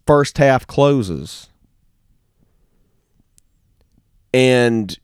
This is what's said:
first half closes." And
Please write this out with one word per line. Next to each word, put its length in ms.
first 300
half 280
closes." 840
And 720